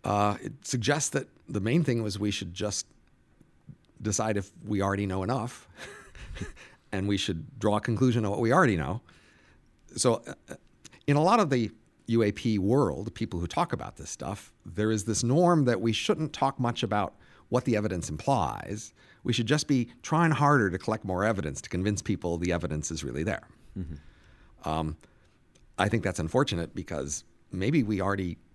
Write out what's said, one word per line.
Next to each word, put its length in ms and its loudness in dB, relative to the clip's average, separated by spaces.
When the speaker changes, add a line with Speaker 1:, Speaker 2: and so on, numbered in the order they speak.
Speaker 1:
Uh, 380 2
it 120 -8
suggests 480 0
that 160 -2
the 100 -2
main 240 2
thing 200 0
was 160 -4
we 120 0
should 220 -6
just 320 -4
decide 360 0
if 140 -6
we 160 -2
already 240 2
know 180 -2
enough 440 -4
<laughs> 600 -14
and 160 -2
we 100 2
should 420 -4
draw 180 2
a 40 0
conclusion 440 2
of 60 -2
what 80 -2
we 140 2
already 240 4
know. 240 -2
So, 260 2
uh, 60 -10
in 100 4
a 60 4
lot 160 6
of 100 2
the 220 2
U 160 4
A 80 4
P 260 0
world, 580 2
people 240 -4
who 80 -4
talk 260 -2
about 240 -10
this 120 -14
stuff, 440 -10
there 260 0
is 140 -2
this 180 -2
norm 420 6
that 160 2
we 100 2
shouldn't 400 0
talk 280 -2
much 240 0
about 320 0
what 160 2
the 100 2
evidence 340 -2
implies. 840 -2
We 100 0
should 140 0
just 200 0
be 220 2
trying 280 2
harder 380 6
to 80 -2
collect 280 -2
more 200 0
evidence 360 0
to 80 -16
convince 320 0
people 360 -2
the 160 0
evidence 380 -2
is 120 -6
really 200 -4
there. 240 -4
Speaker 2:
Mm-hmm. 920 -14
Speaker 1:
Um, 280 -2
I 120 2
think 140 0
that's 160 -2
unfortunate 560 0
because 480 -8
maybe 320 0
we 180 0
already 360 -2